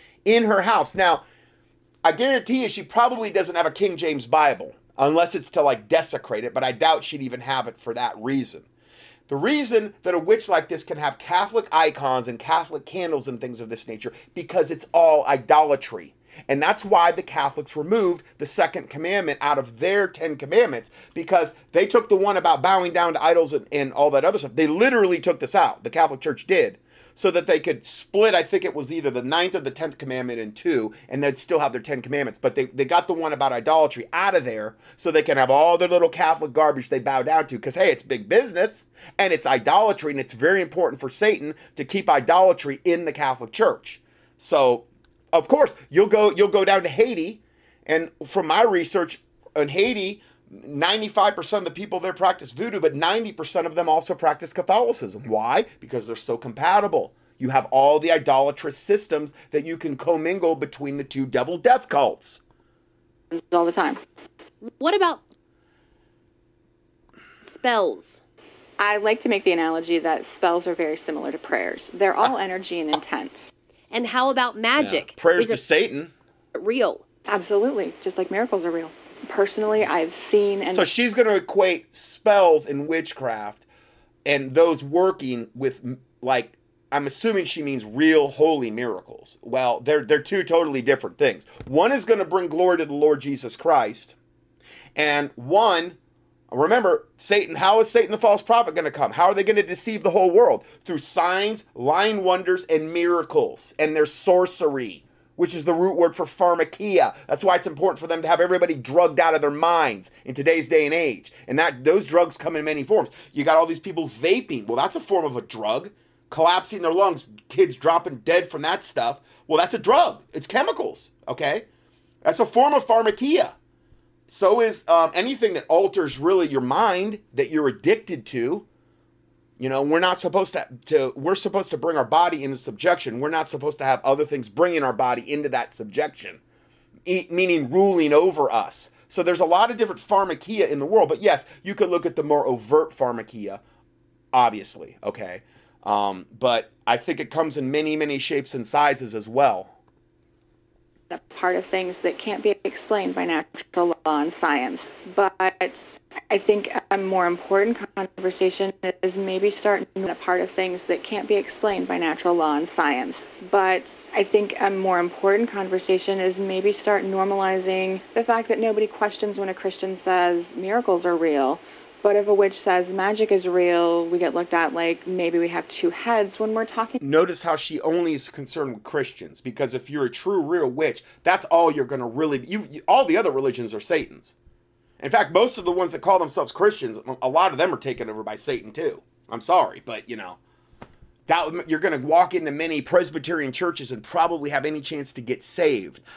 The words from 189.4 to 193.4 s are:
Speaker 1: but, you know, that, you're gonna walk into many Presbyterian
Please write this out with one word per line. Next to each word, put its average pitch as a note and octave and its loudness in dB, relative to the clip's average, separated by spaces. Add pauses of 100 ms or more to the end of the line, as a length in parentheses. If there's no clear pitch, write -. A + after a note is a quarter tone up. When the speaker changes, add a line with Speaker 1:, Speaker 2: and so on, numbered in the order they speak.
Speaker 1:
but, A2 -12
you A#2 -10
know, F2+ -16 (880)
that, D#3+ -2
you're D#3 0
gonna D#3+ -2
walk E3 2
into D#3+ -4
many D#3 -4
Presbyterian D3+ -2